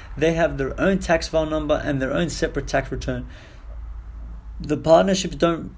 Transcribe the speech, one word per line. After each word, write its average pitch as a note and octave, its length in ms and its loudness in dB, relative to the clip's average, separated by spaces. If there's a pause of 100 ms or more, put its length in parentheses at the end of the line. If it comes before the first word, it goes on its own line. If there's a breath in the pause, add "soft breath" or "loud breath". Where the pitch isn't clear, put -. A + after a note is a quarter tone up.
(180 loud breath)
They D#3+ 160 4
have D#3 240 2
their C3 240 -2
own F#3+ 160 4
tax E3+ 300 0
file D#3+ 180 0
number D3+ 400 0
and C#3 160 0
their C3 100 0
own D#3 180 0
separate - 380 -4
tax C#3 240 -2
return. B2+ 360 -4 (1300 loud breath)
The C#3+ 180 -2
partnerships F3 580 6
don't E3+ 420 0